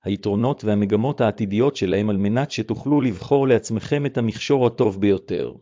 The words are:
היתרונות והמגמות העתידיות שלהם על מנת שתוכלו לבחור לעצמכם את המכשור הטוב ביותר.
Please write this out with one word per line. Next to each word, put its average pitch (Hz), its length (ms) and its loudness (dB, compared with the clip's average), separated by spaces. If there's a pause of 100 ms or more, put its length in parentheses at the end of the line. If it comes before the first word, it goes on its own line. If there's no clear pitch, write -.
היתרונות 104 600 -2
והמגמות 107 580 0
העתידיות 110 540 0
שלהם 98 340 0
על 101 80 0
מנת 113 340 0
שתוכלו 135 500 -2
לבחור 131 460 0
לעצמכם 131 580 0
את 131 120 -4
המכשור 123 500 0
הטוב 107 340 0
ביותר. 90 600 0